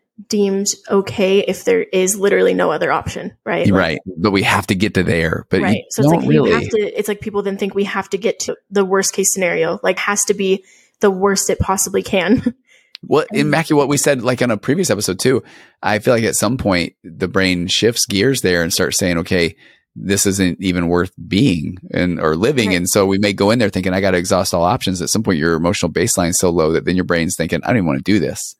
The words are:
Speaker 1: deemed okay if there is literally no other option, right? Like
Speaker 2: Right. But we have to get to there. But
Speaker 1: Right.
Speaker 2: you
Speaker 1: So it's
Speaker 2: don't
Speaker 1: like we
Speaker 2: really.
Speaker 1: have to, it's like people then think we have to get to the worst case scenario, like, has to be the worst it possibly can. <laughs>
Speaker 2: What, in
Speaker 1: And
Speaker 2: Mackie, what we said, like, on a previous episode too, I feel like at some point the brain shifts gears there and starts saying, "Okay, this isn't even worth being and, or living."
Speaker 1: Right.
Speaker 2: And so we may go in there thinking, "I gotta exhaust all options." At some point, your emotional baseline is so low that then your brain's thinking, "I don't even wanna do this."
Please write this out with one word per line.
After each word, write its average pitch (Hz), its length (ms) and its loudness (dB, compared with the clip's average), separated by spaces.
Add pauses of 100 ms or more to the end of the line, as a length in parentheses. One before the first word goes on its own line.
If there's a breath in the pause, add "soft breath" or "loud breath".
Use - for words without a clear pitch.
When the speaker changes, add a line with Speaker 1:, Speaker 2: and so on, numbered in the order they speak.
(300)
Speaker 1:
deemed 202 380 0 (220)
okay 196 580 2
if 190 160 -4
there 185 200 2
is 185 360 0
literally 185 340 2
no 180 180 0
other 156 200 -2
option, - 400 -6 (140)
right? - 220 0
Like 95 120 4
Speaker 2:
Right. 82 200 0 (180)
But 95 140 2
we 98 100 2
have - 260 0
to 107 80 0
get 95 200 0
to 95 80 2
there. 82 480 0
But 190 100 2
Speaker 1:
Right. - 160 0
Speaker 2:
you - 140 -8
Speaker 1:
So - 100 -2
it's 147 100 4
Speaker 2:
don't 170 100 4
Speaker 1:
like - 60 -2
we 143 100 4
Speaker 2:
really. 120 160 4
Speaker 1:
have 120 160 -2
to, 220 100 0 (200)
it's 208 80 -4
like 202 140 -4
people 202 220 -4
then 196 120 -4
think 196 200 -6
we 196 80 0
have 196 260 -6
to 202 80 -4
get 196 240 -2
to - 140 -6 (160)
the 196 120 2
worst 190 300 0
case 196 180 -2
scenario, 170 520 -2
like, 185 160 0
has 202 260 -2
to 214 80 0
be 190 300 0 (380 soft breath)
the 202 100 4
worst 190 380 0
it 185 100 0
possibly 190 440 -2
can. 196 560 0
<laughs> - 40 -20 (400 loud breath)
Speaker 2:
What, 151 280 0
in 139 100 -2
Speaker 1:
And 151 100 0
Speaker 2:
Mackie, 156 240 0
what 143 140 4
we 143 80 2
said, 135 260 2
like, 123 180 0
on 127 80 2
a 110 80 0
previous 156 320 0
episode 95 300 0
too, 127 240 2 (400 loud breath)
I 104 160 0
feel 123 160 2
like 113 80 0
at 107 100 0
some 113 240 0
point 90 360 0 (100)
the 87 240 -6
brain 90 400 0
shifts 110 400 0
gears 117 340 2
there 87 220 2
and 85 100 -2
starts 80 240 -2
saying, 90 220 0
"Okay, 85 360 0 (400 soft breath)
this 98 300 -2
isn't 95 340 0
even 90 280 0
worth 87 240 0 (160)
being 92 500 0 (140)
and, 90 280 -2
or 80 160 0
living." 113 340 2
Speaker 1:
Right. 92 80 2
Speaker 2:
And 87 120 -2
so 101 160 2
we 98 140 2
may 104 140 0
go 98 180 2
in 120 80 2
there 104 100 2
thinking, 92 240 -2
"I 95 80 0
gotta 92 160 2
exhaust 92 340 0
all 85 120 2
options." 92 360 0
At 80 120 -4
some 110 100 0
point, 98 160 0
your 82 160 2
emotional 85 380 0
baseline 87 380 0
is 90 100 -2
so 92 100 2
low 82 220 2
that 80 140 0
then 87 100 0
your 90 100 0
brain's 82 300 -2
thinking, - 280 -2
"I - 40 -6
don't 120 100 2
even 95 80 0
wanna 71 140 -2
do 101 200 2
this." 76 400 -6